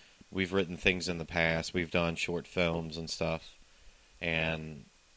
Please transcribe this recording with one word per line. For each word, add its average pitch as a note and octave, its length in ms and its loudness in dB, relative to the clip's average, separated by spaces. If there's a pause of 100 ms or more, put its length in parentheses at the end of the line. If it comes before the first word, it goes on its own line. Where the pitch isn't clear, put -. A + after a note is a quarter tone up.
(300)
we've F2+ 240 0
written F2+ 240 2
things F2+ 320 2
in E2+ 80 -2
the D#2+ 80 -6
past, E2 480 2
we've F2 160 0
done E2+ 260 2
short E2+ 320 -4
films E2 480 0
and E2 140 -6
stuff, - 460 -4 (640)
and D#2+ 640 -2 (320)